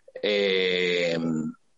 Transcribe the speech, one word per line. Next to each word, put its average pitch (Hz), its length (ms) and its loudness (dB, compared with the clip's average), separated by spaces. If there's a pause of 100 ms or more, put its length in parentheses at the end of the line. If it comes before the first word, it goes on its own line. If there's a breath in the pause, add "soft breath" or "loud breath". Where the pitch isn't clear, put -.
(200)
Eh, 92 960 0 (600)